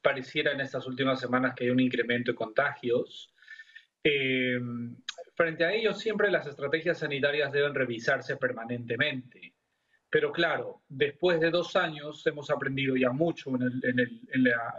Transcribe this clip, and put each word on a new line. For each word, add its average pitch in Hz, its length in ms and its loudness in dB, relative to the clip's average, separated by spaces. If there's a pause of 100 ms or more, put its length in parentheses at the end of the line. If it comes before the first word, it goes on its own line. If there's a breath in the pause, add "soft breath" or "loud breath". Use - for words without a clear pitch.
Pareciera 143 500 0
en 135 100 -4
estas 131 240 -6
últimas 131 340 -2
semanas 127 340 0
que 123 100 -4
hay 123 60 2
un 127 100 4
incremento 120 500 0
de 120 60 -2
contagios. 123 960 -2 (680 loud breath)
Eh, 131 560 2 (760)
frente 165 280 0
a 170 120 2
ello, 220 180 2
siempre 208 380 2
las 147 160 2
estrategias 147 520 -2
sanitarias 143 540 0
deben 143 220 2
revisarse 127 640 0
permanentemente. 123 1200 -4 (520)
Pero 147 240 2
claro, 147 560 -2
después 147 500 2
de 165 120 4
dos 170 260 0
años 151 500 -2
hemos 147 220 -2
aprendido 135 480 0
ya 127 140 4
mucho 147 400 0
en 127 100 0
el, 127 240 0
en 123 140 2
el, 117 220 -2 (120)
en 131 120 4
la, 117 340 2